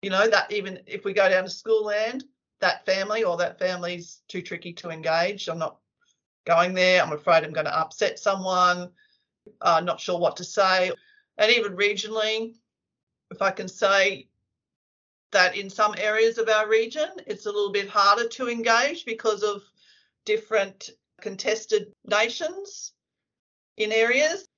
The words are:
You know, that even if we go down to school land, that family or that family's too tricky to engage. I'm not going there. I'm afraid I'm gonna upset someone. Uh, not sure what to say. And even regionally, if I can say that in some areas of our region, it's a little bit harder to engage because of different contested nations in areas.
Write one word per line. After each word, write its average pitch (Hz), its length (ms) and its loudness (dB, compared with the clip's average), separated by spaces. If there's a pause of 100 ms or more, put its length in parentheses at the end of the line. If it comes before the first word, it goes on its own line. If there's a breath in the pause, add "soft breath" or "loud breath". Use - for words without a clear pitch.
You 196 80 -8
know, 190 180 4
that 202 240 2
even 190 340 -6
if - 180 -12
we 196 100 -4
go 190 160 4
down 185 140 4
to 190 60 -8
school 220 360 0
land, 220 400 -4 (340)
that 180 260 0
family 196 380 0
or 180 140 0
that 175 220 -2
family's 175 680 -6
too 185 140 -8
tricky 175 320 -12
to 170 160 -14
engage. 165 580 -2
I'm 165 120 -6
not 160 200 -6 (680)
going 175 280 4
there. 185 280 4
I'm 156 100 0
afraid 156 320 2
I'm 160 100 -10
gonna 151 160 -2
upset - 500 -2
someone. 180 760 0 (680)
Uh, 170 200 2
not 175 180 -4
sure 180 180 -4
what 170 200 0
to 175 60 -12
say. 185 480 2 (460 soft breath)
And 220 140 4
even 208 240 0
regionally, 214 800 -2 (760)
if 185 100 -8
I 196 100 0
can 190 160 -10
say 196 600 0 (1000)
that 180 260 2
in 196 120 -10
some 214 280 0
areas 220 400 2
of 226 100 0
our 214 220 2
region, 233 400 0 (180)
it's 196 180 -10
a 214 60 -6
little 202 200 -2
bit 196 180 -4
harder 208 400 4
to 254 180 -6
engage 233 560 0
because 220 400 -2
of 208 200 -4 (600 soft breath)
different 214 680 -2 (280)
contested 214 720 -2 (140)
nations 311 880 -4 (840)
in 214 160 -4
areas. 254 560 2 (100)